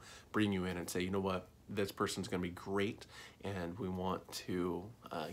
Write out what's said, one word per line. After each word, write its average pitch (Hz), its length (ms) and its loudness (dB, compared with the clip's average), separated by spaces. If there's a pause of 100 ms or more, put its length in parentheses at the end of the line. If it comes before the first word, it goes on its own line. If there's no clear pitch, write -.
(300)
bring 107 220 6
you 92 140 4
in 90 100 0
and 85 120 -2
say, 92 120 0
"You 90 100 2
know 98 100 4
what? 92 280 0 (200)
This 101 220 2
person's 98 380 0
gonna 90 160 2
be 90 60 0
great, 98 560 0 (360)
and 92 340 -2
we 101 120 -2
want 92 340 0 (240)
to, 90 380 2 (260)
uh, 80 220 -2